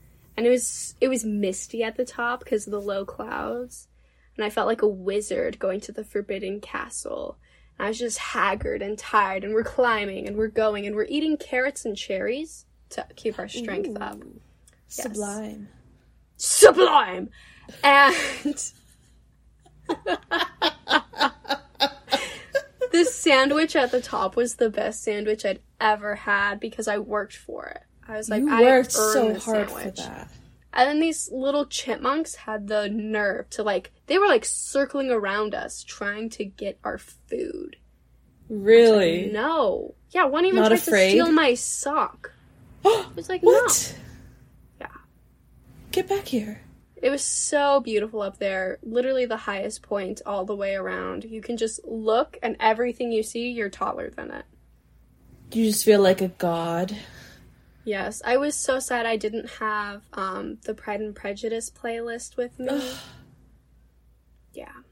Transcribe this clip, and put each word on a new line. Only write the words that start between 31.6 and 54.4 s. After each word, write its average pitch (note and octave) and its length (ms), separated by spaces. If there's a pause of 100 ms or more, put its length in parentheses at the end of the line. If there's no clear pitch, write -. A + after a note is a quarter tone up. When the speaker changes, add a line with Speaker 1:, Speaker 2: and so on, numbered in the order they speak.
Speaker 1:
chipmunks C#4 720
had G#3+ 320
the G#3 200
nerve G#3 640
to, G#3+ 120
like, G3 280 (160)
they E4 100
were, G4+ 100
like, B3 180
circling C#4 640
around G#3 420
us - 300
trying G#3 480
to - 140
get G3 380
our - 140
food. - 800 (760)
I A3+ 40
was G#3 60
like, G3 80
Speaker 2:
Really? G#3 640
Speaker 1:
"No." A#3+ 640 (160)
Yeah, F4+ 140
one D4+ 200
even F#4 140
Speaker 2:
Not A3 100
Speaker 1:
tried - 100
Speaker 2:
afraid? C#4+ 260 (120)
Speaker 1:
to E4+ 60
steal E4 80
my D4+ 240
sock. - 760 (280)
Speaker 2:
<gasps> - 260
Speaker 1:
I G#4 200 (100)
was E4+ 140
like, F#4 140
Speaker 2:
What? B4 520 (840)
Speaker 1:
"No." - 80
Yeah. - 100 (920)
Speaker 2:
Get F#4+ 180
back G4 180
here. G#3+ 340 (340)
Speaker 1:
It B3+ 140
was C#4 140
so C#4+ 560
beautiful A3 420
up G3 160
there. F#3+ 460
Literally B3 420
the A3+ 120
highest G#3 440
point G3+ 440
all G3 200
the G#3 100
way G3 200
around. F#3 500
You A3 160
can A#3+ 160
just A3+ 280
look, A3 580
and A#3 160
everything A#3 520
you A3 120
see, A#3+ 280
you're A3 180
taller - 400
than - 220
it. - 140 (1080)